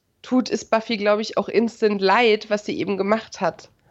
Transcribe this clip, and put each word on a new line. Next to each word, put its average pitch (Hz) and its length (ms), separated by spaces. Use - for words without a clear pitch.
tut - 280
es - 140
Buffy, 226 320
glaub 208 240
ich, - 160
auch 208 120
instant 208 520
leid, 214 480
was 208 160
sie - 140
eben 185 180
gemacht 208 440
hat. - 300